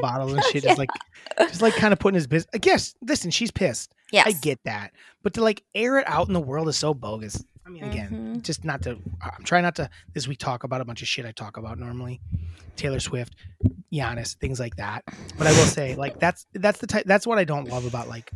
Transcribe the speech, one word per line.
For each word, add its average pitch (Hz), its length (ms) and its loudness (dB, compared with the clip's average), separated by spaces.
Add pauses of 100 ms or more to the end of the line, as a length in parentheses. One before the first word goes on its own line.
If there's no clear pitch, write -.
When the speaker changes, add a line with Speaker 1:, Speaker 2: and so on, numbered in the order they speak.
Speaker 1:
bottles - 320 -2
and - 100 2
shit. 147 200 0
Speaker 2:
Yeah. 135 60 6
Speaker 1:
Just, - 80 4
like, 135 120 -2 (480)
just, - 240 2
like, 220 140 6
kinda 214 200 4
putting 196 200 4
his 160 100 2
bus-, 151 260 2
I 226 60 -2
guess, - 420 4
listen, 240 300 -2
she's 220 200 0
pissed. - 440 -2 (180)
Speaker 2:
Yes. 196 140 8
Speaker 1:
I 220 60 4
get 147 320 0
that. 104 280 -8 (300)
But 202 120 -2
to, 226 80 0
like, 220 200 2 (120)
air 247 240 2
it 269 80 2
out 170 220 2
in 190 60 0
the 175 60 2
world 151 280 -2
is 143 80 0
so 151 160 2
bogus. 110 500 -6 (220)
I 180 60 -20
mean, 165 140 -14
again, 208 260 -6
Speaker 2:
Mm-hmm. 226 300 -6
Speaker 1:
just - 240 -6
not 143 180 -4
to, 120 160 -6 (240)
I'm - 220 -10
trying 175 180 4
not 175 140 0
to 147 120 -4 (240)
this 135 160 -6
week 143 120 -6
talk 123 240 -4
about 131 160 -4
a 127 40 -4
bunch 117 160 -10
of - 80 -6
shit - 160 -4
I 113 80 -10
talk 104 240 -12
about 113 220 -10
normally. 123 420 -8 (540)
Taylor 135 260 -2
Swift, - 340 -6 (580)
Giannis, 120 440 -4
things 131 220 -4
like 117 180 -6
that. 104 280 -8 (340)
But 156 80 4
I 156 60 8
will 156 140 10
say, 135 280 0
like, 139 240 -6
that's, 175 260 0 (100)
that's 202 260 2
the 240 80 -8
type, - 180 0
that's 196 200 4
what 233 120 2
I 190 60 6
don't 147 240 -2
love 123 180 -2
about, 120 220 -4
like, 113 280 -12